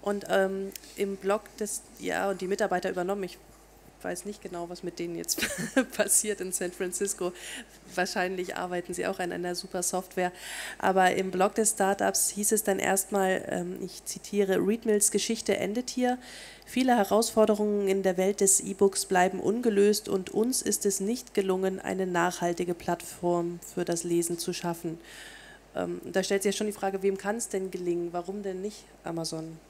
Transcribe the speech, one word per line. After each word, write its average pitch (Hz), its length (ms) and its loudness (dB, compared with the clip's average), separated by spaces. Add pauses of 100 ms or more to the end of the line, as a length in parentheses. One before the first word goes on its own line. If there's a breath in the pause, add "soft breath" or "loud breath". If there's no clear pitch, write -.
und, 202 280 -4
ähm, 196 420 2 (240)
im 196 200 -2
Blog 196 280 0 (140)
des, - 240 -6 (180)
ja, 180 300 -2
und 185 120 -4
die 185 60 -4
Mitarbeiter 190 420 0
übernommen. 190 340 -2
Ich 180 140 -10 (680)
weiß 180 200 -6
nicht 202 160 -10
genau, 175 280 -10
was 180 140 -12
mit 175 160 -8
denen 170 160 -4
jetzt - 260 -2 (280)
<laughs> - 280 0
passiert 202 420 2
in 185 120 -6
San 180 200 -4
Francisco. 180 640 -4 (640 loud breath)
Wahrscheinlich 185 600 -2
arbeiten 180 380 -4
sie 180 140 -2
auch 190 120 -2
an 175 120 -2
einer 175 240 -4
super 185 260 -6
Software. 180 500 0 (460 loud breath)
Aber 185 380 6
im 190 160 0
Blog 185 240 2
des 220 160 4
Startups 196 580 2
hieß 208 220 0
es 214 120 2
dann 190 140 2
erstmal, 190 720 2
ähm, 180 320 -4
ich - 240 -12
zitiere, 190 520 0
„Readmills 208 520 4
Geschichte 220 480 0
endet 214 320 -2
hier. 247 300 0 (480 loud breath)
Viele 254 280 4
Herausforderungen 208 920 4
in 196 160 2
der 185 140 4
Welt 196 240 2
des 190 180 6
E-Books 196 460 2
bleiben 185 340 4
ungelöst 208 680 4
und 190 220 -2
uns 240 320 2
ist - 240 0
es 196 140 2
nicht 214 340 -2
gelungen, 190 460 0
eine 190 260 -2
nachhaltige 175 680 0
Plattform 175 840 -2 (140)
für 175 120 -2
das 170 180 -2
Lesen 170 340 0
zu 180 160 -4
schaffen.“ 170 460 -6 (760 loud breath)
Ähm, 175 300 -4
da 185 160 0
stellt 196 220 0
sich 196 100 2
ja - 40 -4
schon 214 100 0
die 202 60 -2
Frage, 196 280 -4
wem 190 160 2
kann's 214 320 -4
denn 190 220 -4
gelingen? 175 420 -2
Warum 190 300 -6
denn 185 180 -6
nicht 208 240 -10 (180)
Amazon? 160 540 -6 (120)